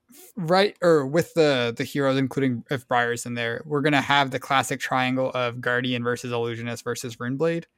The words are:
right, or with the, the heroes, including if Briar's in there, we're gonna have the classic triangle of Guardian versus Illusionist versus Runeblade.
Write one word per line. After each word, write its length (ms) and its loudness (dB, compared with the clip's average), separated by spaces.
right, 460 2
or 260 6
with 260 0
the, 420 4
the 100 -4
heroes, 320 0
including 520 0
if 180 -4
Briar's 380 0
in 80 -8
there, 320 -4
we're 160 -2
gonna 200 4
have 280 2
the 100 -6
classic 400 0
triangle 540 -2
of 260 -2
Guardian 440 -2
versus 280 -4
Illusionist 520 -4
versus 320 -8
Runeblade. 480 -2